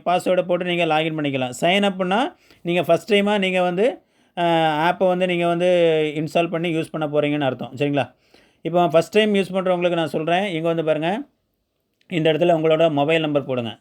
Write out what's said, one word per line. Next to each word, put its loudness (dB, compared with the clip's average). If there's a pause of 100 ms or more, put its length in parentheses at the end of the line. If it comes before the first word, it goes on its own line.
பாஸ்வேர்டை 0
போட்டு -2
நீங்க 0
லாகின் 0
பண்ணிக்கலாம். -4
சைன் 2
அப்னா, -2 (460)
நீங்க 0
ஃபஸ்ட் 0
டைமா 2
நீங்க 0
வந்து, 0 (500)
அஹ், 2
ஆப்பை 2
வந்து 2
நீங்க 0
வந்து 0 (480)
இன்ஸ்டால் -2
பண்ணி -4
யூஸ் -4
பண்ண -4
போறீங்கன்னு 0
அர்த்தம், -4
சரிங்களா? 0 (600)
இப்போ 2
ஃபஸ்ட் 2
டைம் 2
யூஸ் -2
பண்றவங்களுக்கு 0
நான் -2
சொல்றேன். -2
இங்க -4
வந்து -2
பாருங்க, 0 (1000)
இந்த -2
இடத்துல 4
உங்களோட 2
மொபைல் 2
நம்பர் 0
போடுங்க, -4